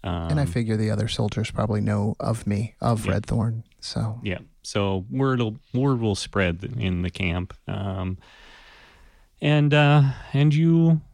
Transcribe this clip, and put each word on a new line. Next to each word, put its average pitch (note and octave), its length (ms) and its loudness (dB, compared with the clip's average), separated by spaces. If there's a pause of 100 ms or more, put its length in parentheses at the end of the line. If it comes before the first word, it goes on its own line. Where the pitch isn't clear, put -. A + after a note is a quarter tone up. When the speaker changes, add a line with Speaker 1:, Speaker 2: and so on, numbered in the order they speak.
Speaker 1:
Um, F2 280 -6
Speaker 2:
And D3+ 80 0
I C#3 60 0
figure A2+ 320 -2
the G#2+ 120 0
other G#2+ 180 -2
soldiers - 440 -2
probably G#2+ 300 -2
know G#2 380 0
of - 280 -4
me, G2+ 340 -2
of A2+ 240 0
Speaker 1:
Yeah. - 80 0
Speaker 2:
Red G#2 140 -2
Thorn. A2+ 360 -2 (160)
So A2+ 440 -6
Speaker 1:
Yeah. G2+ 160 -4 (240)
So G2 480 -2
word C3 280 0
will, A2+ 200 -4 (140)
word C3 260 2
will G#2+ 160 0
spread F2+ 640 -2
in F2+ 240 -2
the F2 60 -2
camp. F2+ 440 -4 (140)
Um, F#2+ 500 -6 (1200)
and, D3 320 4
uh, D3 300 6 (300)
and C#3+ 200 4
you E3 480 6 (120)